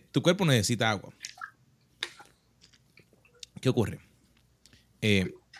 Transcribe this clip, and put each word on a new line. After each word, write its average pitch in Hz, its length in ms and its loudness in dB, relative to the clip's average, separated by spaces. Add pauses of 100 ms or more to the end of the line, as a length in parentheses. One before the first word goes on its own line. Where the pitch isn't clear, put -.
(120)
tu 139 100 0
cuerpo 180 240 2
necesita 113 440 2
agua. 98 240 -6 (2500)
¿Qué 131 80 0
ocurre? - 300 0 (1040)
Eh, 101 320 2 (260)